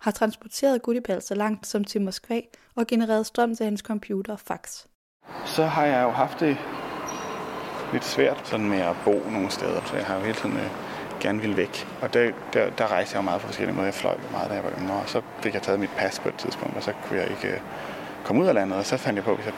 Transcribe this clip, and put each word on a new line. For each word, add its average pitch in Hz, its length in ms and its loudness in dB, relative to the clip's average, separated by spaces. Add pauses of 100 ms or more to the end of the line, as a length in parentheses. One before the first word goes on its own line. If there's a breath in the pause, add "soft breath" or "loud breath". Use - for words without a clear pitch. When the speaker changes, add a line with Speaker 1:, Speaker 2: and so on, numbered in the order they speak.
Speaker 1:
har 214 100 0
transporteret 233 720 2
Goodiepal 233 400 0
så - 120 -4
langt 208 320 0
som 208 180 0
til 208 180 -2
Moskva 226 380 -2 (340 loud breath)
og 233 120 0
genereret 220 400 2
strøm 233 280 2
til 226 100 -2
hans 208 160 0
computer 208 520 -4
og 202 80 -10
fax. - 440 -8 (600)
Speaker 2:
Så - 200 2
har 151 200 4
jeg 131 180 6
jo 120 80 4
haft 131 300 0
det 147 160 4 (1400)
lidt 123 120 -2
svært - 440 2
sådan 107 200 0
med 101 100 2
at 85 260 2
bo 104 260 6
nogle 98 200 -2
steder, 87 340 -2
så - 120 -4
jeg 101 80 -2
har 95 120 -2
jo 95 40 -2
hele 110 140 -2
tiden, 107 220 -2
øh, 104 140 -2 (500 loud breath)
gerne 107 200 0
ville 107 160 0
væk. - 300 -2 (160)
Og 117 120 0
der, 120 180 6 (200)
der, 110 180 4
der 113 160 0
rejste 101 280 0
jeg 101 80 0
jo - 20 -2
meget 90 160 0
på 107 60 -8
forskellige 98 280 -2
måder. 95 120 0
Jeg 98 80 -2
fløj 90 220 0 (160)
meget, 95 180 -4
da 104 40 -4
jeg 98 100 -4
var 92 80 -4 (100)
yngre, 95 120 -2
og 98 140 -4
så - 140 0 (180)
fik 101 140 -2
jeg 98 80 -4
taget 101 180 2
mit 98 160 -2
pas 95 240 0
på - 80 -2
et - 60 -2
tidspunkt, - 420 -6
og 104 60 -4
så 107 100 -2 (160)
kunne 98 100 0
jeg 87 120 0
ikke, 101 180 -4
øh, 95 120 -2 (640 loud breath)
komme 120 180 10
ud 190 40 8
af 156 80 10
landet. 95 240 4
Og 101 60 2
så - 120 2
fandt 120 200 2
jeg 95 80 0
på, 113 60 4
at 98 60 4
hvis 101 100 -4
jeg 104 120 -2